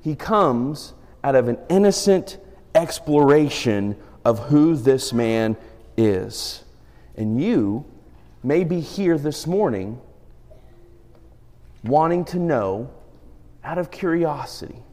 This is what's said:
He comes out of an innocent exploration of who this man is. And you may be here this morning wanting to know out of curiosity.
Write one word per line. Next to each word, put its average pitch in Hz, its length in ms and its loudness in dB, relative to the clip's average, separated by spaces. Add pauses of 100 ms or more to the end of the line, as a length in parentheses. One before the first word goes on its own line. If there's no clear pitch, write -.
He 156 160 -6
comes 147 760 0 (280)
out 135 120 0
of 123 140 4
an 120 100 -2 (100)
innocent 190 680 2 (380)
exploration 143 1200 2 (280)
of 117 140 2
who 147 380 4
this 131 360 0
man 113 440 0 (400)
is. 104 680 -2 (540)
And 110 260 -2
you 143 420 -2 (580)
may 151 200 0
be 170 180 -4
here 170 380 -2
this 143 280 -6
morning 127 540 -4 (1800)
wanting 160 440 0
to 180 120 -8
know 123 520 -2 (760)
out 165 140 -8
of 170 120 -6
curiosity. 165 920 -6 (100)